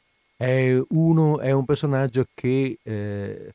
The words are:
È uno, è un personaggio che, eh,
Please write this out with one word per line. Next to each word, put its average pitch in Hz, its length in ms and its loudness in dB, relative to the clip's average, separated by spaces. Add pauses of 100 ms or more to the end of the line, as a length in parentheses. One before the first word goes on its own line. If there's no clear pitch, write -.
(360)
È 127 400 2 (120)
uno, 160 500 2
è 131 140 -2
un 135 120 2
personaggio 135 720 0
che, 131 480 -2
eh, 104 720 -8